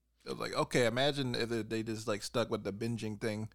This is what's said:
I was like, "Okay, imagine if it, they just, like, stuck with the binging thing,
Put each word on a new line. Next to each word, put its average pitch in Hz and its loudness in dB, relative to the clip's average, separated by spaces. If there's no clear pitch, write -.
I - -4
was - -4
like, 57 -2
"Okay, 135 4
imagine 131 2
if 117 0
it, 113 0
they 113 0
just, 113 -4
like, 104 0
stuck 110 0
with 107 0
the 101 -2
binging 107 -2
thing, 107 -2